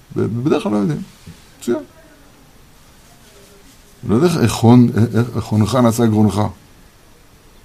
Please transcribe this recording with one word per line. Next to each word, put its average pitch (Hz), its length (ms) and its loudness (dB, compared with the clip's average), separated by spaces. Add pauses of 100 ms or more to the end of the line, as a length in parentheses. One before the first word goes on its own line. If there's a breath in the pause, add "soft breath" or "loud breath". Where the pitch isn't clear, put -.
(160)
ב-, 117 280 -4
בדרך 160 180 -2
כלל 202 100 -4
לא 208 40 -2
יודעים. 190 260 -4 (560)
מצוין. - 200 -6 (2250)
לא 95 60 0
יודע 143 120 2
איך, 170 100 0
איך 113 180 0
הון-, 120 340 6 (260)
איך, 117 120 0 (100)
איך 107 80 -6
הונך 107 300 -2
נעשה 120 320 2
גרונך. 107 340 0 (1200)